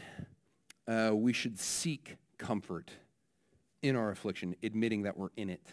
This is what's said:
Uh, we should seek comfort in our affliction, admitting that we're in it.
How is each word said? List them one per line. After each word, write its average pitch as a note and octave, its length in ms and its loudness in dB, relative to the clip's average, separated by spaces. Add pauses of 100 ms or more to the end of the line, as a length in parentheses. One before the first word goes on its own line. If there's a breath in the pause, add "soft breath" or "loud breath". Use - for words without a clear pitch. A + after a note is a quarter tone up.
(880 loud breath)
Uh, A2+ 260 4
we A2+ 200 6
should A2+ 260 -2
seek - 580 -2 (200)
comfort F#2+ 540 -2 (920)
in C3+ 140 4
our A2+ 140 2
affliction, F#2+ 540 -4
admitting A2 400 2
that G2+ 140 -2
we're F#2+ 180 -4
in G2+ 140 -4
it. - 240 -8